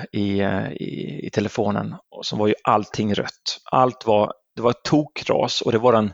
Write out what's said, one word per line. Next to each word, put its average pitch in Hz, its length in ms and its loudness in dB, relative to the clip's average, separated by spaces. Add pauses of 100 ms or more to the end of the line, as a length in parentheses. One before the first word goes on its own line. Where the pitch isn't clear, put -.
(120)
i, 101 280 -2
eh, 101 320 -2
i, - 520 -8
i - 60 -8
telefonen 104 640 -2 (140)
och - 160 -14
så - 100 -6
var 107 120 2
ju 107 60 2 (100)
allting 107 500 0
rött. - 460 -6 (120)
Allt 127 340 2
var, 104 280 2 (220)
det 117 60 -10
var 117 100 4
ett - 120 -4
tokras - 760 0
och - 100 0
det 113 60 4
var 120 160 6
den, 107 200 2